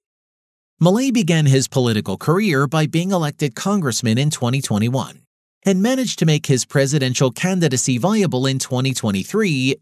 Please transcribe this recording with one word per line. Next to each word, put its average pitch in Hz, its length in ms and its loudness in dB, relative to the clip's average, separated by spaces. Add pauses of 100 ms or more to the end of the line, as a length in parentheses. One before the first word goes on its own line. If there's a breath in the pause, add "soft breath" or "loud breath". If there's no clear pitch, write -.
(840)
Milei 226 300 4
began 165 320 2
his 135 240 2
political 110 480 0
career 156 500 0
by 156 200 0
being 175 240 -2
elected 156 440 -2
congressman 139 600 -2
in 147 140 2
twenty 131 320 -4
twenty-one 113 580 -2 (460)
and 190 160 2
managed 254 360 0
to - 60 0
make 151 220 2
his 131 180 2
presidential 135 680 0
candidacy 160 680 0
viable 147 480 0
in 135 120 -2
twenty 127 360 -2
twenty-three, 131 880 0